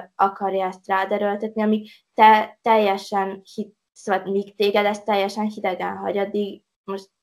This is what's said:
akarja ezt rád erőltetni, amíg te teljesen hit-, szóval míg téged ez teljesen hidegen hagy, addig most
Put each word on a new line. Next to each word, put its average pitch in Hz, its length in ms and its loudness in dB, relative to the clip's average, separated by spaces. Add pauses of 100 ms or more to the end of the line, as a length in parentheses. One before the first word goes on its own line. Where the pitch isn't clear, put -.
(140)
akarja 196 520 0
ezt 185 200 -10
rád 190 260 0
erőltetni, 208 500 -2
amíg 214 280 0 (240)
te 214 480 6
teljesen 196 800 0 (120)
hit-, 208 220 -10 (160)
szóval 190 380 -4
míg 196 240 -4
téged 208 300 2
ez 208 180 -2
teljesen 202 440 -2
hidegen 190 500 -6
hagy, 190 220 -4
addig 202 440 -4 (220)
most 196 260 -10 (120)